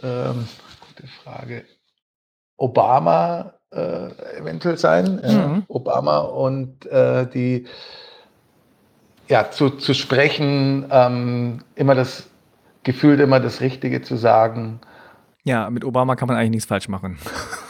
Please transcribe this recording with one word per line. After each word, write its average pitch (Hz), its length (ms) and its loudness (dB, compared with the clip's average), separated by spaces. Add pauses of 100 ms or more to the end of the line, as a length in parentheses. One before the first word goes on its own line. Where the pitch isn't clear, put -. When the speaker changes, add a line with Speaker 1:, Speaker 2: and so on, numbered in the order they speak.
Speaker 1:
ähm, 123 440 -6 (400)
gute - 200 -20 (160)
Frage. 120 420 -16 (920)
Obama, 160 960 2 (180)
äh, 180 380 -6 (300)
eventuell 82 380 -4
sein, 95 460 2
ja. - 240 4
Speaker 2:
Mhm. 180 200 0
Speaker 1:
Obama 143 520 0
und, 135 680 -4
äh, 127 420 2
die, 123 380 -2 (1600)
ja, - 240 4
zu, 143 180 2
zu 135 240 -2
sprechen, 139 960 0
ähm, 123 720 2 (140)
immer 139 180 4
das, 127 340 -2 (560)
gefühlt 143 360 4
immer 135 200 6
das 120 220 -4
Richtige 127 400 -4
zu 127 140 -8
sagen. 113 640 2 (640)
Speaker 2:
Ja, 113 260 -2
mit 120 160 -6
Obama 127 300 0
kann 123 120 -4
man 123 100 0
eigentlich 113 120 2
nichts 113 160 -2
falsch 101 240 -4
machen. 92 300 -8 (500)